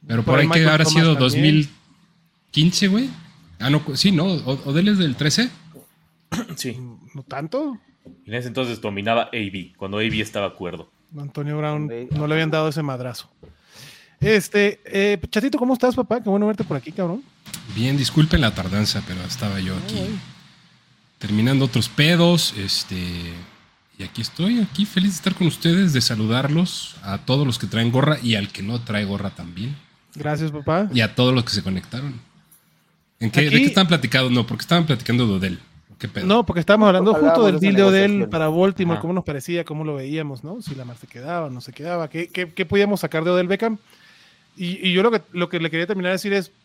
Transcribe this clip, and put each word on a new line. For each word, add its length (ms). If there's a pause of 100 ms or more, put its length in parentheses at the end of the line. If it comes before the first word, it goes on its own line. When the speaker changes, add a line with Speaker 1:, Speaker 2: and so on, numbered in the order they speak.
Speaker 1:
Pero 180
Speaker 2:
Por 100
Speaker 1:
por 60
Speaker 2:
ahí 20
Speaker 1:
ahí 100
que 80
Speaker 2:
Michael 100
Speaker 1:
habrá 140
Speaker 2:
Thomas 180
Speaker 1:
sido 120
Speaker 2:
también. 60
Speaker 1:
dos 180
mil 320 (800)
quince, 360
güey. 220 (500)
Ah, 100
no, 160
cu-, 100
sí, 160
¿no? 140
O-, 400
Odell 240
es 80
del 180
trece. 340 (840)
Speaker 3:
<clears throat> 260
Sí. 200 (380)
Speaker 2:
¿No 80
tanto? 520 (500)
Speaker 3:
En 100
ese 140
entonces 300
dominaba 440
A 80
B, 460
cuando 200
A 40
B 200
estaba 320
cuerdo. 380 (260)
Speaker 2:
Antonio 400
Brown, 280
Speaker 4:
Ok. 260
Speaker 2:
no 160
le 80
habían 160
dado 180
ese 140
madrazo. 440 (920)
Este, 680
eh, 340 (120)
Chatito, 260
¿cómo 160
estás, 220
papá? 260
Qué 80
bueno 160
verte 180
por 140
aquí, 140
cabrón. 320 (520)
Speaker 1:
Bien, 220
disculpen 440
la 120
tardanza, 540
pero 160
estaba 360
yo 140
Speaker 2:
Ah, 100
Speaker 1:
aquí 120
Speaker 2:
güey. 160 (1040)
Speaker 1:
terminando 480
otros 240
pedos, 680
este, 380 (1000)
y 60
aquí 180
estoy, 380
aquí 260
feliz 260
de 40
estar 180
con 140
ustedes, 460
de 80
saludarlos 1000
a 160
todos 300
los 100
que 80
traen 260
gorra 300
y 140
al 140
que 120
no 200
trae 240
gorra 260
también. 440 (380)
Speaker 2:
Gracias, 380
papá. 420
Speaker 1:
Y 80
a 140
todos 180
los 100
que 80
se 120
conectaron. 560 (1000)
¿En 120
qué, 100
Speaker 2:
Aquí 80
Speaker 1:
¿De 120
qué 40
estaban 220
platicando? 420
No, 160
porque 160
estaban 240
platicando 420
de 60
Odell. 260 (380)
¿Qué 100
pedo? 180
Speaker 2:
No, 200
porque 160
estábamos 260
hablando 260
Speaker 4:
Hablábamos 260
Speaker 2:
justo 60
del 140
Speaker 4:
de 80
esa 40
Speaker 2:
deal 40
de 80
Odell 280
Speaker 4:
negociación. 180
Speaker 2:
para 180
Baltimore, 480
Speaker 3:
Ajá. 60
Speaker 2:
cómo 120
nos 120
parecía, 400
cómo 180
lo 120
veíamos, 500
¿no? 160
Si 140
Lamar 220
se 100
quedaba, 420
no 100
se 140
quedaba, 360
¿qué, 200
qué, 240
qué 120
podíamos 360
sacar 240
de 60
Odell 180
Beckham? 280 (800)
Y, 320
y 60
yo 100
lo 80
que, 100 (120)
lo 160
que 100
le 100
quería 180
terminar 240
de 20
decir 180
es 220 (120)